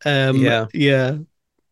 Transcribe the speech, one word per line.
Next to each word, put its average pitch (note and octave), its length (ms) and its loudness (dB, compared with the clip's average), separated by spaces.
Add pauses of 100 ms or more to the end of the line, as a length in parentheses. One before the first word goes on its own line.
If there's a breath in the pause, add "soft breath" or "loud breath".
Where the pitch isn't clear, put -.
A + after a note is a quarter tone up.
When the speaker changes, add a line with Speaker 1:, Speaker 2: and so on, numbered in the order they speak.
Speaker 1:
Um, C3+ 320 0
Speaker 2:
Yeah. A#2 380 0
Speaker 1:
yeah. C#3 420 0 (560)